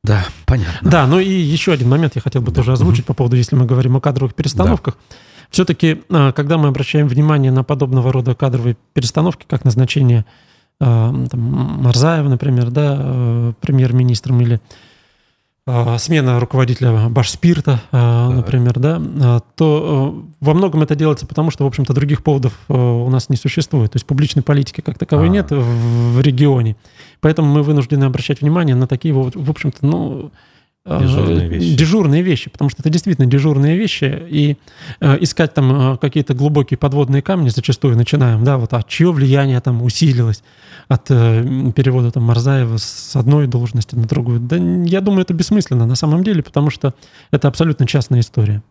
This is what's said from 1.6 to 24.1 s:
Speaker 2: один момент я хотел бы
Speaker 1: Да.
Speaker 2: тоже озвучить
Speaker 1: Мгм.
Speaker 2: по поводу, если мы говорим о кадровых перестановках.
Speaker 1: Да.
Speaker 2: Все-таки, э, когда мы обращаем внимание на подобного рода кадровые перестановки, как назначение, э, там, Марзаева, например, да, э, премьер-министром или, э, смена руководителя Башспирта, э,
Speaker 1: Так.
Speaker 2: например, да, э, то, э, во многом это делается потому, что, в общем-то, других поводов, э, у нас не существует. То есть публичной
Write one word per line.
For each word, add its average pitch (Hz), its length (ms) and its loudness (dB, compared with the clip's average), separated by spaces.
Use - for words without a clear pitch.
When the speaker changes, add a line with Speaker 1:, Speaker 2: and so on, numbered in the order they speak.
Speaker 2:
один 127 160 0
момент 147 280 2
я 117 60 -4
хотел 131 200 -2
бы - 80 -2
Speaker 1:
Да. 85 60 -4
Speaker 2:
тоже 127 160 2
озвучить 117 320 2
Speaker 1:
Мгм. - 20 -8
Speaker 2:
по - 80 -4
поводу, 123 220 0
если 123 200 0
мы 123 100 4
говорим 127 300 2
о 131 40 0
кадровых 127 340 -2
перестановках. - 600 -2
Speaker 1:
Да. - 220 -20
Speaker 2:
Все-таки, 165 600 0
э, 139 240 4
когда 156 240 -2
мы 147 100 2
обращаем 135 400 0
внимание 139 440 2
на 131 100 2
подобного 131 500 0
рода 127 220 0
кадровые 120 420 -2
перестановки, 156 540 -2
как - 160 -4
назначение, 123 600 2
э, 139 40 0
там, 120 100 -4
Марзаева, 143 460 2
например, 123 420 0
да, 143 300 -2
э, 120 600 -2
премьер-министром 127 800 0
или, 117 200 0
э, 117 320 -2
смена 127 420 0
руководителя 120 680 0
Башспирта, 127 720 0
э, 135 40 0
Speaker 1:
Так. 127 80 0
Speaker 2:
например, 123 440 0
да, 160 200 0
э, 123 400 0
то, 151 580 0
э, 143 40 -8
во 156 100 2
многом 165 280 0
это 151 140 0
делается 151 300 -2
потому, 160 260 -2
что, 143 120 -4
в - 40 0
общем-то, 135 260 -2
других 143 300 -2
поводов, 131 280 0
э, 143 60 -2
у 123 360 0
нас 127 180 0
не 135 80 0
существует. 135 560 -2
То - 40 -6
есть - 100 -6
публичной 143 360 0